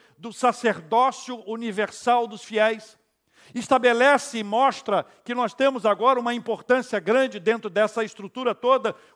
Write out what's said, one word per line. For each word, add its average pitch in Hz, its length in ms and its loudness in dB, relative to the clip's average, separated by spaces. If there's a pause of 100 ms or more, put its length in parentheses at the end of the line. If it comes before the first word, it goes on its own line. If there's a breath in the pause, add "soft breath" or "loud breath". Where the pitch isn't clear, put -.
(180 soft breath)
do 202 140 -16
sacerdócio 233 1120 -2
universal 226 800 -2
dos 208 160 -16
fiéis. 214 560 -2 (560 soft breath)
Estabelece 247 840 2
e 220 40 -6
mostra 208 640 0 (180 soft breath)
que 240 80 -8
nós 240 220 -4
temos 262 320 0
agora 240 320 2
uma 240 160 -2
importância 240 640 -2
grande 214 400 0
dentro 214 320 -2
dessa 214 320 0
estrutura 220 500 -6
toda, 240 440 0 (200 soft breath)